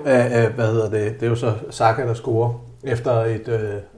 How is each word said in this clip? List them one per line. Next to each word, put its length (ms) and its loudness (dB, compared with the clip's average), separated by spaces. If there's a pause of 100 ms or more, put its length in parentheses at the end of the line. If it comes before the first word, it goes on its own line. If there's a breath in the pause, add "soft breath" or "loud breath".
øh, 200 6 (200)
øh, 100 -2
hvad 120 0
hedder 220 0
det, 300 -2
det 60 -2
er 40 2
jo 60 2
så 180 -2 (160)
Saka, 380 2
der 60 -2
scorer 480 -2 (220)
efter 280 -2
et, 360 0
øh, 260 -2 (240)